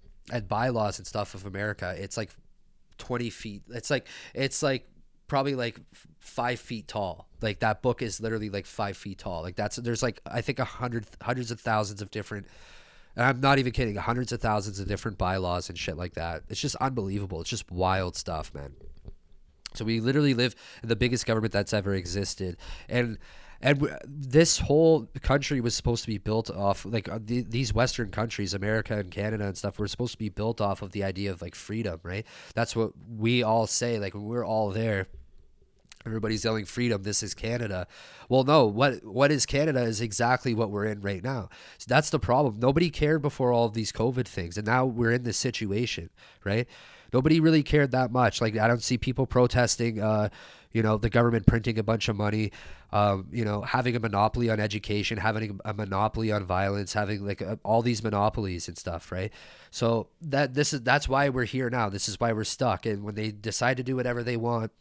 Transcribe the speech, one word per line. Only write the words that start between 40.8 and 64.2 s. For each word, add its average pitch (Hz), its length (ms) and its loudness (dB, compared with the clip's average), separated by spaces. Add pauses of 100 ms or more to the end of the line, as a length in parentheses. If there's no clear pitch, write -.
in 107 160 -4
right 98 200 -4
now. 120 280 -6 (280)
So - 120 -16
that's 139 200 4
the 151 100 0
problem. 120 420 2
Nobody 143 280 4
cared 151 320 2
before 135 300 0
all 117 140 6
of 107 80 0
these 110 180 -2
covid 123 340 0
things, 90 320 -6
and 107 80 -4
now 127 200 4
we're 117 260 2
in 123 120 2
this 117 140 -2
situation, 110 720 -2 (360)
right? 110 200 0 (460)
Nobody 156 300 6
really 156 220 8
cared 143 280 4
that 127 200 2
much. 123 280 4
Like, 110 180 2
I 110 120 4
don't 117 120 2
see 127 160 0
people 127 300 0
protesting, 120 720 2
uh, 107 300 2 (420)
you 113 120 2
know, 107 140 4
the 107 120 0
government 117 380 4
printing 110 320 4
a 110 40 2
bunch 113 260 0
of 107 60 0
money, 104 360 0 (400)
um, 101 400 2
you 113 120 -2
know, 104 180 -2
having 120 340 0
a 120 40 0
monopoly 110 520 2
on 110 80 0
education, 104 580 -2
having 107 480 -2
a 107 80 -4
monopoly 104 580 -2
on 104 140 0
violence, 98 480 -2
having, 104 320 -2
like, 101 160 -4
uh, 98 220 -6
all 113 180 2
these 113 220 0
monopolies 104 640 0
and 85 100 -12
stuff, - 340 -8
right? 92 220 -4 (380)
So 117 380 0 (120)
that, 139 320 0
this 143 180 2
is, 135 120 -4
that's 131 260 2
why 139 200 4
we're 127 160 0
here 127 260 -2
now. 117 180 0
This 98 180 -4
is 101 120 -4
why 117 140 2
we're 107 100 -2
stuck. 110 420 -2
And 104 180 -2
when 104 120 -6
they 107 160 -4
decide 110 460 -2
to 127 60 -4
do 131 120 -4
whatever 120 260 -2